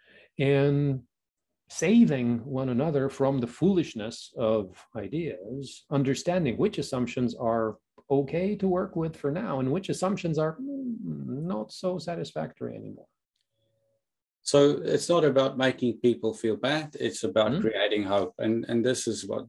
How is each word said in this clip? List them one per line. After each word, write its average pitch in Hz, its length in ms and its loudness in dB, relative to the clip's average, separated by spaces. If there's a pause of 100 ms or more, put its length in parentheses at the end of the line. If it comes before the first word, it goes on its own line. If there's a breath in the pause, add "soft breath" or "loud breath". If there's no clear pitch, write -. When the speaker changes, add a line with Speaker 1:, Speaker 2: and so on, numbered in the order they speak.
(360 soft breath)
Speaker 1:
in 143 680 2 (680)
saving 147 760 4
one 131 240 -4
another 135 400 0
from 135 300 0
the 120 80 0
foolishness 120 880 -2
of 110 400 0 (200)
ideas, 117 920 -8
understanding 139 680 2
which - 220 0
assumptions 123 560 -2
are 113 420 0 (340)
okay 160 460 0
to 190 120 0
work 185 260 0
with 160 220 -4
for 143 140 -4
now 135 300 -4
and 131 120 0
which 190 160 -2
assumptions 170 500 -2
are, 160 220 0
mm, 190 920 -8
not 214 200 -8
so 185 260 -4
satisfactory 156 800 -8
anymore. 107 300 -16 (1400)
Speaker 2:
So 143 420 6
it's - 240 0
not 170 160 4
about 135 320 2
making 127 440 0
people 110 340 2
feel 107 220 -2
bad. 147 440 -2
It's 123 240 -4
about 110 280 2
Speaker 1:
Mm-hmm. 175 100 0
Speaker 2:
creating 104 400 0
hope. 98 360 0
And, 113 300 -2
and 117 160 0
this 127 240 -2
is 107 180 -4
what, 107 220 -6